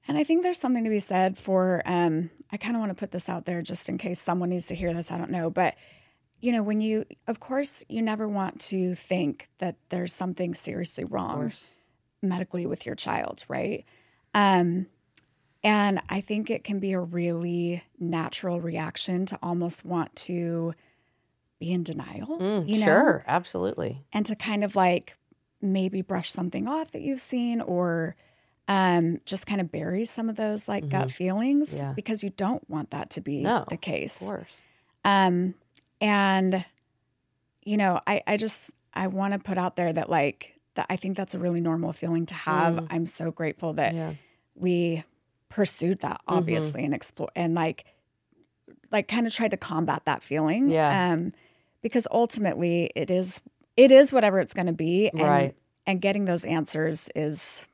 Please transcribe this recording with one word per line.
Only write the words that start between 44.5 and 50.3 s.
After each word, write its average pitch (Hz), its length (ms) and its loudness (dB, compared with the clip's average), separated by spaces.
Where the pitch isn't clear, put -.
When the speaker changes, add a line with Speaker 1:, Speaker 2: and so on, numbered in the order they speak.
Speaker 1:
we 170 480 0
pursued 190 500 0
that, - 280 -6
Speaker 2:
Mm-hmm. 185 100 2
Speaker 1:
obviously, 156 480 0
and 143 100 0
explore, - 400 -6
and, 170 180 0
like, 160 320 -2
like, 208 180 0
kinda 226 220 0
tried 220 220 0
to - 60 -2
combat 156 480 -2
that 143 180 -2
feeling. 156 460 2